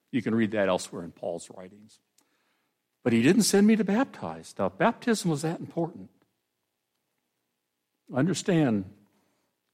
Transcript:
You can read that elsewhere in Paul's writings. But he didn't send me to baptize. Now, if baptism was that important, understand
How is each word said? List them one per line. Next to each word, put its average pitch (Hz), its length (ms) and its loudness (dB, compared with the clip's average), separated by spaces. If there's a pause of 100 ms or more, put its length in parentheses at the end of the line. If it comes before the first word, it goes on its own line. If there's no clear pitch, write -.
(120)
You 120 100 -2
can 113 140 -2
read 110 160 2
that 101 180 0
elsewhere 92 340 -4
in 82 80 -14
Paul's 85 440 -10
writings. 101 440 -20 (1040)
But 120 100 2
he 117 80 4
didn't 175 220 6
send 202 240 4
me 220 80 6
to 214 80 0
baptize. 185 720 -4
Now, 98 100 0
if 90 100 -6
baptism 180 540 0
was 147 100 -2
that 160 180 -4
important, - 500 -8 (2000)
understand 139 720 2 (880)